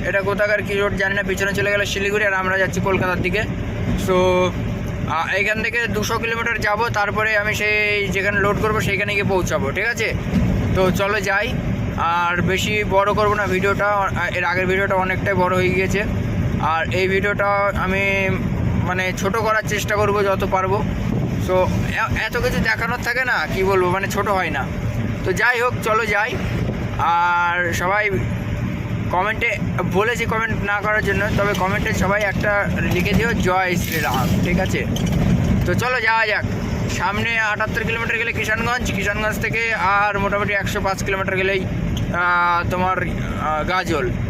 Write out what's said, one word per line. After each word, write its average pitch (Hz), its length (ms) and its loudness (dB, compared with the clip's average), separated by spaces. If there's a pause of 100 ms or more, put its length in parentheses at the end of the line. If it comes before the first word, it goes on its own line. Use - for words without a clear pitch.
এটা 196 120 0
কোথাকার 202 420 2
কি 190 100 -4
রোড 196 240 0
জানি 196 180 0
না, 202 80 0
পিছনে 190 300 0
চলে 202 180 0
গেল 202 140 2
শিলিগুড়ি, 202 400 0
আর 196 80 2
আমরা 185 240 0
যাচ্ছি 185 240 0
কলকাতার 185 400 0
দিকে। 185 220 0 (640)
So, 190 60 2 (960)
আহ, 160 240 -2
এখান 214 300 0
থেকে 233 240 -2
দুশো 214 300 -2
কিলোমিটার 226 420 -2
যাব, 214 300 0
তারপরে 208 480 0
আমি 208 180 0
সেই 208 520 2
যেখানে 196 320 0
লোড 196 220 2
করব 214 180 2
সেইখানে 202 340 0
গিয়ে 202 100 0
পৌঁছাবো, 180 480 0
ঠিক 196 140 -2
আছে? 226 280 -2 (640)
তো 185 160 4
চলো 202 280 0
যাই, 196 340 0 (440)
আর 175 440 0
বেশি 196 420 0
বড় 196 300 2
করব 208 200 2
না 202 140 0
ভিডিওটা। 196 380 0
আহ, 180 500 0
এর 180 80 -2
আগের 180 220 0
ভিডিওটা 196 300 0
অনেকটাই 185 380 0
বড় 185 220 2
হয়ে 180 140 2
গিয়েছে, 190 340 0 (580)
আর 160 320 0
এই 185 140 2
ভিডিওটা 202 680 2
আমি, 190 520 0 (540)
মানে, 180 340 -2
ছোট 196 200 0
করার 214 300 2
চেষ্টা 208 280 -2
করব 202 280 2
যত 196 280 0
পারবো। 190 320 2 (640)
So, 185 60 0
এ-, 185 720 0
এত 226 120 -4
কিছু 247 220 0
দেখানোর 233 440 0
থাকে 240 220 0
না, 190 300 0
কি 190 80 0
বলবো, 190 260 4
মানে, 190 180 0
ছোট 202 200 -2
হয় 185 220 2
না। 143 180 -2 (580)
তো 185 60 0
যাই 233 300 2
হোক, 247 120 2 (100)
চলো 220 220 2
যাই। 208 280 0 (640)
আর 175 760 2
সবাই 196 360 0 (1000)
কমেন্টে 214 460 0 (360)
বলেছি 226 320 0
কমেন্ট 220 380 -2
না 202 180 -2
করার 214 240 0
জন্য, 202 320 0
তবে 202 160 2
কমেন্টে 196 400 0
সবাই 202 280 2
একটা 202 460 0 (260)
লিখে 180 200 2
দিও, 226 200 2
"জয় 185 420 2
শ্রীরাম", 147 540 0 (160)
ঠিক 180 140 2
আছে? 170 260 0 (800)
তো 180 80 0
চলো 240 280 0
যাওয়া 226 260 2
যাক। 202 180 0 (520)
সামনে 220 420 0
আটাত্তর 220 440 0
কিলোমিটার 226 340 -2
গেলে 226 140 -2
কিষানগঞ্জ, 220 600 -2
কিষানগঞ্জ 202 480 -2
থেকে 226 340 -2
আর 202 460 2
মোটামুটি 202 340 0
একশো 196 280 -2
পাঁচ 190 220 -2
কিলোমিটার 190 340 -2
গেলেই, 190 280 0 (480)
আহ, 175 560 2
তোমার, 185 280 0 (100)
আহ, - 600 -2
গাজল। 175 400 0 (200)